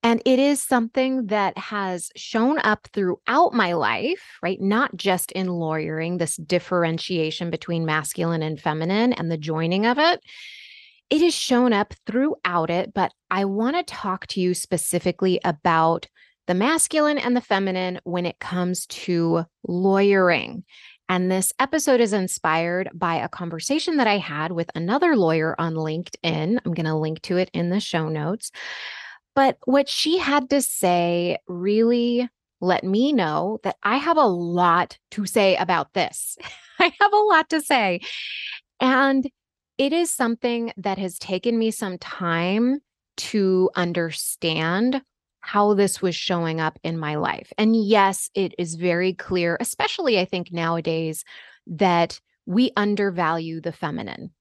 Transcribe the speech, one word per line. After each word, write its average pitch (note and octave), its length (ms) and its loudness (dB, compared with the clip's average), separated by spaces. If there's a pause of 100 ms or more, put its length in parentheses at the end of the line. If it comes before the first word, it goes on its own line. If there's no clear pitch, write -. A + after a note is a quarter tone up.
And A#3 220 2
it B3+ 140 6
is C#4+ 220 2
something C4 640 0
that G3+ 300 0
has F#3 600 -6
shown B3+ 420 0
up - 320 0
throughout A3+ 640 0
my F#3+ 200 2
life, D#3+ 480 -2 (220)
right? F#3 180 -4
Not G3 360 0
just F#3 340 -2
in F#3 160 -4
lawyering, D#3+ 720 -2
this E3 180 -2
differentiation E3+ 1120 0
between E3 360 -4
masculine D#3+ 580 -2
and D#3 160 -4
feminine F3+ 540 0
and E3 180 -4
the E3 60 -2
joining E3 480 -2
of B3 120 2
it. E4 220 4 (920)
It D4+ 120 2
has E4+ 120 4
shown B3 380 2
up G#3 220 0 (120)
throughout G3+ 640 -2
it, F3+ 240 -2
but F#3+ 200 0 (180)
I G3 140 0
wanna A#3 380 -2
talk - 440 -8
to - 140 -6
you F3+ 120 0
specifically F3+ 920 -2
about E3 600 2 (380)
the F3+ 80 -2
masculine D4+ 640 2
and B3 200 0
the A#3+ 40 0
feminine F#3 640 -2
when F3+ 220 -4
it - 120 -6
comes F3+ 500 -4
to E3 580 0 (200)
lawyering. F#3 960 2 (460)
And F3+ 240 0
this F#3 260 0
episode C#4 440 2
is G#3+ 100 2
inspired F3 840 0
by E3 220 -2
a C#3 140 -4
conversation F#3 640 -4
that B3+ 120 2
I G#3 100 2
had D#3+ 340 -4
with E3 240 -4
another C4 400 2
lawyer D#3+ 420 2
on E3 180 -2
LinkedIn. D#3+ 920 -2
I'm E3+ 80 -2
gonna D#3+ 260 -2
link D#3 220 -4
to F3+ 160 -2
it F3+ 160 0
in E3+ 160 -2
the F#3+ 100 0
show D#3+ 300 -4
notes. D#3+ 420 -6 (840)
But C4+ 300 2
what C#4 240 2
she D#4+ 300 0
had C#4+ 320 0
to C#4 120 2
say F3 760 0 (100)
really A#3 800 2 (320)
let F3+ 240 2
me A3+ 300 2
know F3+ 500 0
that - 180 -4
I G#3+ 140 2
have D#4 220 2
a C#4+ 100 6
lot F3 720 2 (140)
to G#3 140 -4
say G3 300 4
about E3+ 380 0
this. - 440 -4 (200)
<laughs> - 200 -20
I F4 220 4
have G4+ 140 6
a G#4 40 4
lot G4 340 4
to D#4 100 0
say. G3+ 400 2 (800)
And C4+ 480 4 (480)
it C#4 160 2
is E4+ 180 0
something A#3 640 -2
that F#3+ 220 -4
has F#3+ 220 -6
taken A3+ 380 -2
me A3+ 140 2
some F#3 280 -6
time F#3+ 800 0 (360)
to F#3+ 600 2
understand F3 1200 -2 (440)
how G#3 280 2
this G3 280 0
was F3 140 -2
showing E3 460 -2
up D#3 220 -4
in E3 140 -4
my D3+ 180 -4
life. - 420 -4
And A3 180 4
yes, G3+ 580 2
it F#3+ 240 -2
is E3+ 180 -6
very F3 360 0
clear, F3 480 -2
especially C4 580 -2
I F3+ 60 2
think F3+ 300 -6
nowadays, E3 720 -2 (420)
that E3+ 500 2 (280)
we A3 320 2
undervalue F3 840 0
the E3 140 -8
feminine. - 680 -8